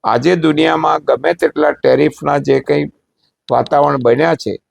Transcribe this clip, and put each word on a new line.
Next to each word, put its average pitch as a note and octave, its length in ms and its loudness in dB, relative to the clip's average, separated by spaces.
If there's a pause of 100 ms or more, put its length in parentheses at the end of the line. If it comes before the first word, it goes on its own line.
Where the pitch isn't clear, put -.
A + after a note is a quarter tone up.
આજે B2 320 0
દુનિયામાં D#3+ 640 0
ગમે C#3+ 340 0
તેટલા D3+ 380 0
ટેરિફના D3 680 0
જે C3+ 220 0
કંઈ D3 260 -2 (640)
વાતાવરણ C#3+ 460 0
બન્યા C3+ 380 2
છે - 240 -8 (120)